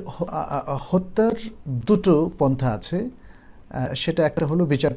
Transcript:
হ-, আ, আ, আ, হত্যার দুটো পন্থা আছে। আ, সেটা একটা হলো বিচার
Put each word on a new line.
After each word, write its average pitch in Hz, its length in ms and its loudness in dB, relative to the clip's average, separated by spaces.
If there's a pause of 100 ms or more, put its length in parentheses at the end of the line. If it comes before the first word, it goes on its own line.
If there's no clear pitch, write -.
হ-, - 180 -8
আ, 151 420 -4
আ, 147 60 -4
আ, 139 100 -2
হত্যার 202 500 2 (360)
দুটো 160 720 2
পন্থা 135 300 2
আছে। 180 400 -4 (600)
আ, 131 260 -4
সেটা 165 300 2
একটা 151 220 0
হলো 170 180 2
বিচার 143 320 2